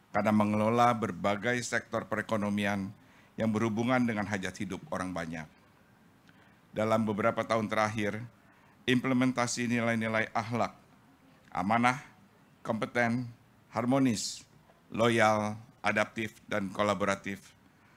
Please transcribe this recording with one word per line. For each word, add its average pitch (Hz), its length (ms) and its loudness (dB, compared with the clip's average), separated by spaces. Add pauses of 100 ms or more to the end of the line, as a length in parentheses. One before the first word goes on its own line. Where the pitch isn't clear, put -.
(120)
karena 104 240 2
mengelola 107 560 4
berbagai 101 720 -2
sektor 113 480 -4
perekonomian 104 800 -2 (480)
yang 113 80 0
berhubungan 113 560 2
dengan 107 240 -2
hajat 95 320 -6
hidup 92 320 -8
orang 92 240 -4
banyak. 82 320 -8 (1300)
Dalam 110 320 2
beberapa 110 400 0
tahun 110 240 0
terakhir, 107 480 0 (640)
implementasi 123 880 0
nilai-nilai 113 640 0
akhlak, 110 400 -2 (800)
amanah, 120 560 0 (540)
kompeten, 120 640 -2 (400)
harmonis, 120 720 0 (480)
loyal, 107 640 4 (320)
adaptif, 107 480 -2 (160)
dan 104 240 -2
kolaboratif 98 800 -2 (440)